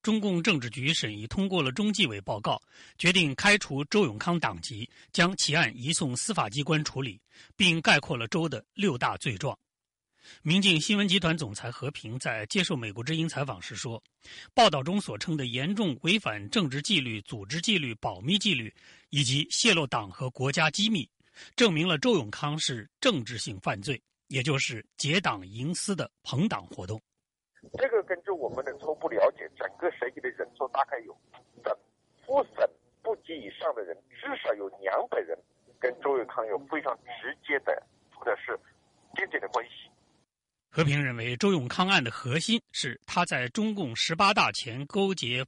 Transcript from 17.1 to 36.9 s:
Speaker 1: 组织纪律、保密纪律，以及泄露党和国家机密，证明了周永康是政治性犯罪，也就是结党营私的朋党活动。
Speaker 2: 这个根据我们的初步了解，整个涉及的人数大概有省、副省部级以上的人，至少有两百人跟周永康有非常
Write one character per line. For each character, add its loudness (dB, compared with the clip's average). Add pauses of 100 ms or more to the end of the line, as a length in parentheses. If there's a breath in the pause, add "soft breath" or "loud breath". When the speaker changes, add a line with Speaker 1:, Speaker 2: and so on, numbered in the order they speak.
Speaker 1:
组 -10
织 -6
纪 2
律、 -2
保 -6
密 2
纪 2
律， -6 (360 loud breath)
以 0
及 0
泄 4
露 2
党 -2
和 -6
国 -2
家 4
机 0
密， 0 (460 loud breath)
证 6
明 2
了 2
周 4
永 2
康 -2
是 -4 (100)
政 2
治 -8
性 -8
犯 -4
罪， -4 (260)
也 -2
就 2
是 -4 (120)
结 2
党 -2
营 -4
私 -4
的 -4 (140)
朋 0
党 -4
活 -12
动。 -8 (760)
Speaker 2:
这 0
个 2
根 -4
据 -10
我 -2
们 -6
的 -6
初 -4
步 -4
了 4
解， -10
整 -6 (100)
个 -2
涉 -4
及 -14
的 -4
人 -6
数 -4
大 0
概 -6
有 -18 (460)
省、 -2 (500)
副 2 (120)
省 4 (320)
部 -2
级 -14
以 -12 (100)
上 -2
的 -6
人， -8 (120)
至 -12 (160)
少 2
有 -6 (120)
两 0
百 0
人 -4 (420)
跟 2
周 2
永 -2
康 -4
有 0 (100)
非 -2
常 -2 (260)